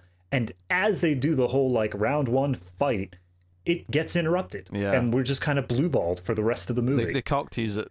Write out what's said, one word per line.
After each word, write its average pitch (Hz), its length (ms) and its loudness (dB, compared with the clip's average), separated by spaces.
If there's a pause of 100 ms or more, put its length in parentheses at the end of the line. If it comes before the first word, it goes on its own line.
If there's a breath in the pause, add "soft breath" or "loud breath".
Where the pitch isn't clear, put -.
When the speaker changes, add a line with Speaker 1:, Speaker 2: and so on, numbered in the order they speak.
(320 soft breath)
Speaker 1:
and 123 180 0 (200)
as 185 320 0
they 160 120 2
do 139 200 0
the 127 140 2
whole, 135 220 2
like, 110 240 0
round 120 340 0
one 131 260 2
fight, 110 600 -4 (500)
it 170 240 -2
gets 147 260 0
interrupted. 170 560 -2
Speaker 2:
Yeah. 101 200 0
Speaker 1:
And 120 200 2
we're 127 120 2
just 131 180 -2
kinda 139 200 0
blue-balled 117 580 0
for - 140 -2
the 104 100 0
rest 117 260 0
of 117 60 0
the 120 60 0
movie. 127 240 2
Speaker 2:
They, 85 80 -4
they 131 80 -2
cock 147 280 -2
tease 110 260 -4
it 104 140 -6